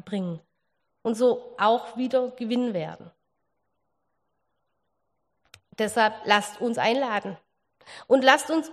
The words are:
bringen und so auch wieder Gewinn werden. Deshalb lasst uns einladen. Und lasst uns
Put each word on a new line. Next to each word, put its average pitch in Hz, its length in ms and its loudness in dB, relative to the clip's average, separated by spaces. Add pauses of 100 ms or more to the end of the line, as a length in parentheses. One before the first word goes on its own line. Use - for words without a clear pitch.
bringen 180 340 -6 (640)
und 226 140 -2
so 240 420 0
auch 226 400 0
wieder 254 340 -2
Gewinn 240 420 -4
werden. 165 380 -8 (2750)
Deshalb 214 360 0 (100)
lasst 208 380 0
uns 233 160 -2
einladen. 214 580 -2 (720)
Und 262 160 4
lasst 277 280 6
uns 320 200 -2